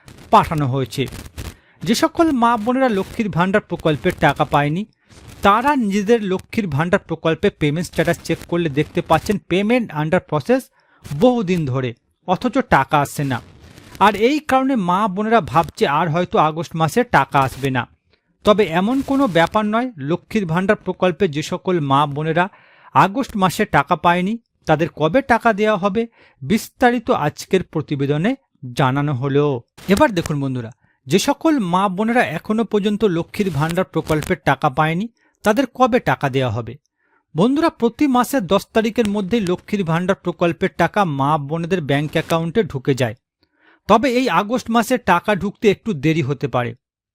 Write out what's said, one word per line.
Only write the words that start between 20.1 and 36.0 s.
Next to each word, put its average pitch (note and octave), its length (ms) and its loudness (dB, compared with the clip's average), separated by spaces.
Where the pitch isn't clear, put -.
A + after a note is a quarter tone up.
ভাণ্ডার F#3+ 320 0
প্রকল্পে F#3 500 -2
যে D3+ 160 -6
সকল F#3 380 -4
মা C#3 260 2
বোনেরা D#3 380 -2
আগস্ট F#3+ 400 2
মাসে F#3+ 300 0
টাকা D#3 300 2
পায়নি, F3+ 380 0
তাদের D#3+ 240 0
কবে D#3+ 300 0
টাকা A#3 220 2
দেওয়া G#3+ 240 0
হবে G3+ 240 -2
বিস্তারিত A#3 640 0
আজকের F3 380 -2
প্রতিবেদনে D3 680 -2
জানানো C#3+ 360 0
হলো। C#3 320 0
এবার G3+ 240 4
দেখুন F3 300 -4
বন্ধুরা, B2+ 300 -6
যে E3+ 120 2
সকল D4 340 0
মা F#3 160 2
বোনেরা A3 340 0
এখনো A3 280 -4
পর্যন্ত G#3 360 -2
লক্ষ্মীর F#3+ 340 -4
ভাণ্ডার E3 420 0
প্রকল্পের D#3 520 -2
টাকা D3 240 2
পায়নি, D#3+ 360 0
তাদের A3 200 2
কবে B3 240 2
টাকা - 300 0